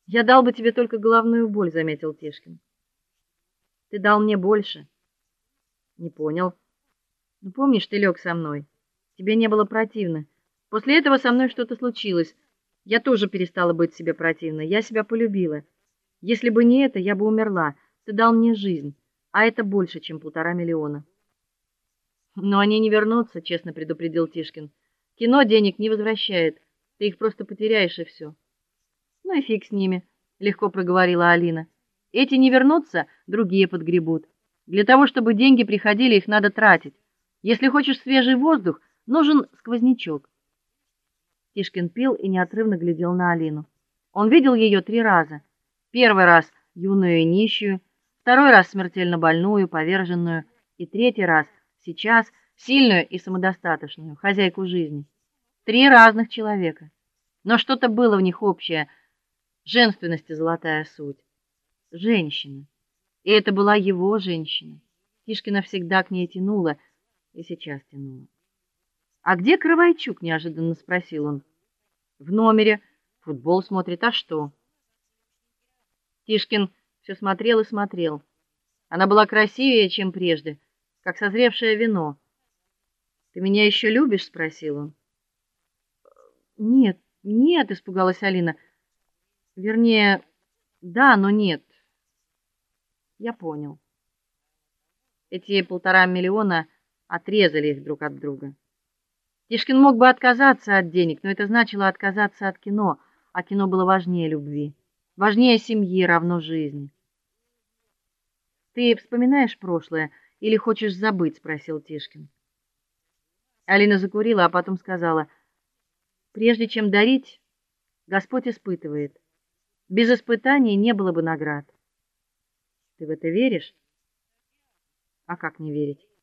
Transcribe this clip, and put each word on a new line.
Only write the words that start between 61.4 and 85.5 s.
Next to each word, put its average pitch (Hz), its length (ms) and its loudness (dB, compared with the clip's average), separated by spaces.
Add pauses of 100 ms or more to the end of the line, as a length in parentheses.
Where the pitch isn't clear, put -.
Женщина. 156 760 -4 (600)
И - 20 -2
это 208 220 2
была 202 220 2
его 196 440 0
женщина. 160 640 -8 (460)
Тишкина 208 340 -4
всегда 185 420 -4
к - 80 -14
ней 180 160 -4
тянуло, 185 520 -4 (560)
и 165 80 -20
сейчас 156 480 -14
тянуло. 135 360 -18 (920)
«А 185 160 0
где 247 220 4
Кровайчук?» 330 640 2
неожиданно 165 520 -4
спросил 165 520 -6
он. 143 160 -8 (760)
«В 147 140 -10
номере. 214 480 4 (400)
Футбол 160 420 -2
смотрит. 180 400 -8
А 233 100 0
что?» 151 380 -8 (1800)
Тишкин 208 440 -2 (320)
все 196 120 -16
смотрел 208 460 -2
и 220 40 -4
смотрел. 180 580 -6 (680)
Она 180 180 2
была 208 200 6
красивее, 214 640 2
чем 190 200 -6
прежде, 160 480 -4 (440)
как 185 160 -10
созревшее 220 580 0
вино. 190 400 -2 (1160)
«Ты 180 80 -10
меня 202 240 2
еще 220 240 0
любишь?» 226 340 2
спросил 156 540 -8
он. 147 160 -12 (1600)